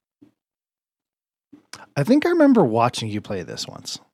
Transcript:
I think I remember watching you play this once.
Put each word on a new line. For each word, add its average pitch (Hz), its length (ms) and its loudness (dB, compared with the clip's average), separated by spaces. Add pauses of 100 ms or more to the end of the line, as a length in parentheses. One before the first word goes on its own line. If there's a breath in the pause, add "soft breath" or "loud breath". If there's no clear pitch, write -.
(2000 loud breath)
I 143 80 -2
think 285 200 2
I 349 60 0
remember 277 340 4
watching 113 460 0
you 104 100 -6
play 95 220 -10
this - 260 -12
once. - 300 -16 (160)